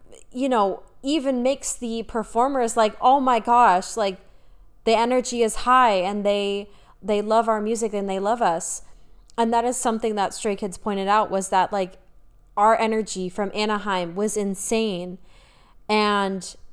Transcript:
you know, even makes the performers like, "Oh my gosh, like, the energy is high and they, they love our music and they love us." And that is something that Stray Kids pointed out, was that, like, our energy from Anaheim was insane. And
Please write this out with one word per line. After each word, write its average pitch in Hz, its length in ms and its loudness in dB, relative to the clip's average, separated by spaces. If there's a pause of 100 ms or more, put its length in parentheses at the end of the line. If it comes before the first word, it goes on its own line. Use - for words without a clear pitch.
(320)
you 262 180 -2
know, 208 340 0 (180)
even 269 400 -2
makes 269 320 -2
the 226 300 -6
performers 240 720 -2
like, 214 240 2
"Oh 269 200 4
my 254 200 2
gosh, 233 560 4
like, 202 240 -2 (640)
the 226 140 4
energy 240 440 0
is 220 260 -2
high 254 260 6
and 196 320 0
they, 202 440 0 (320)
they 208 200 0
love 220 260 2
our 214 140 0
music 214 320 -2
and 202 160 -4
they 190 100 -2
love 220 220 0
us." 170 400 -2 (560)
And 233 160 0
that 233 120 2
is 247 120 -2
something 220 380 -2
that 196 180 -2
Stray 202 220 -4
Kids 196 220 -8
pointed 196 300 -4
out, 208 220 2
was 190 200 -2
that, 185 220 2
like, 190 260 -4 (580)
our 220 240 6
energy 220 500 -2
from 196 240 -4
Anaheim 196 640 -2
was 208 200 -2
insane. 196 840 -4 (680)
And 202 680 0 (180)